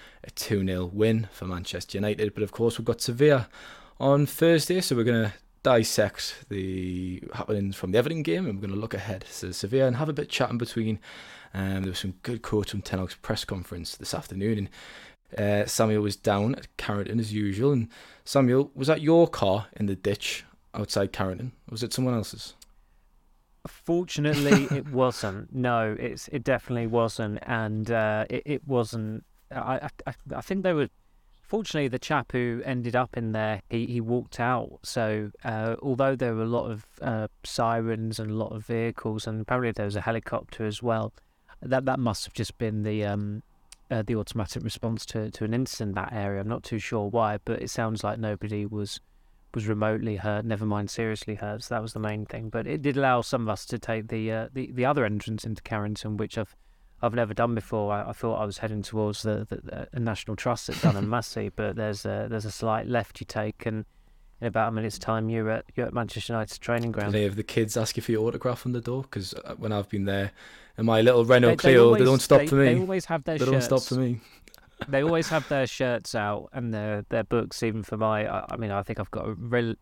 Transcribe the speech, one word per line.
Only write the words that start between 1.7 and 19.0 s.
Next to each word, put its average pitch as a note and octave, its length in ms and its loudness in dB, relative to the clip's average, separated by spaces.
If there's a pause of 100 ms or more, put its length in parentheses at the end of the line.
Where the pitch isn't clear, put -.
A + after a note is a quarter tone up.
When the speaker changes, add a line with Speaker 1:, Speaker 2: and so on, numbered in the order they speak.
Speaker 1:
United. G#2 380 0
But G#2+ 80 -2
of G2 80 -2
course, A#2 260 2
we've A2+ 80 -6
got A#2 160 0
Sevilla B2+ 480 4 (500)
on C#3 280 6
Thursday, E3 540 4
so D3+ 140 0
we're A#2 80 4
gonna A2+ 300 2 (300)
dissect - 840 2
the F#2 760 -4 (100)
happenings G2 420 -2
from F#2 160 -4
the G2+ 60 4
Everton D3+ 240 2
game, E3 240 0
and G#2+ 80 -2
we're G2 140 -6
gonna G2 120 -4
look A2 140 -6
ahead G2 320 -6 (140)
to F#2 120 -6
Sevilla B2 360 2
and B2 80 2
have D3+ 140 -2
a D#3 40 -2
bit C#3 120 -4
of - 60 -14
chat - 200 0
in A#2+ 80 0
between. A2 400 -2 (540)
Um, F#2+ 280 -2
there F#2+ 100 -4
was F2 80 -6
some F#2+ 140 -6 (100)
good A#2+ 180 -6
quotes G#2 300 0
from G2+ 100 -4
Ten - 180 -4
Hag's F#2 160 -6
press - 300 -4
conference F2 500 -8
this - 180 -10
afternoon, G2 560 -2 (680)
and, G#2 260 2
uh, - 20 -6
Samuel G#2+ 380 2
was G2+ 140 -2
down G#2+ 380 2
at - 200 -12
Carrington G#2 460 -2
as G#2+ 120 -4
usual. G#2+ 380 0
And A#2+ 160 2 (380)
Samuel, C3+ 500 4
was C3+ 140 0
that D#3 120 4